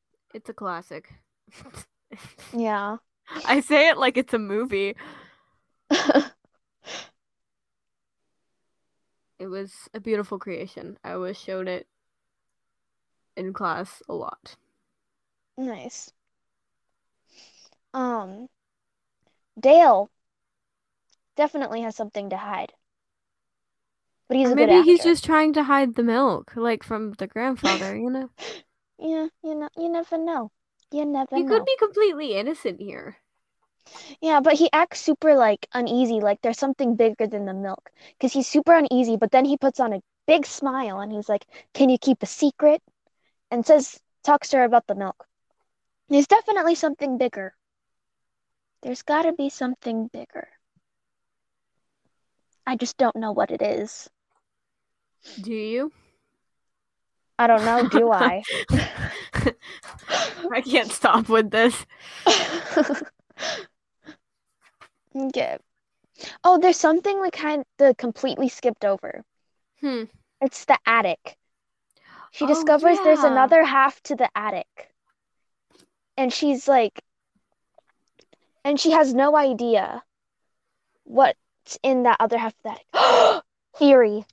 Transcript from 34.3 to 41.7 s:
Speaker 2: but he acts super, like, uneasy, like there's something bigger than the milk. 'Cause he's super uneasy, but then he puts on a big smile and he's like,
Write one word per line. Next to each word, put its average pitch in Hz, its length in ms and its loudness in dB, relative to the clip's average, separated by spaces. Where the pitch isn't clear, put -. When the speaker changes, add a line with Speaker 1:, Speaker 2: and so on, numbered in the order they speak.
Speaker 2:
but 320 140 4
he 311 180 2
acts 320 280 0
super, 311 340 2
like, 220 380 2
uneasy, 240 480 -2
like 208 200 0
there's 233 180 -2
something 269 360 -2
bigger 220 320 0
than 208 200 -8
the 190 60 -8
milk. 196 380 -10
'Cause 254 120 -2
he's 269 140 -2
super 311 260 2
uneasy, 254 440 2
but 208 160 -2
then 262 120 4
he 285 120 0
puts 269 240 -2
on 233 120 -2
a 190 100 -8
big 311 220 2
smile 254 540 -8
and 208 100 -12
he's 208 180 -8
like, 208 180 -4